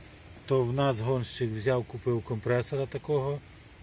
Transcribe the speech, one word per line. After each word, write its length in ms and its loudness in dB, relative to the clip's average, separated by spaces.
то 180 4
в 100 0
нас 260 2
гонщик 520 0
взяв, 320 2
купив 400 -2
компресора 640 0
такого, 540 -2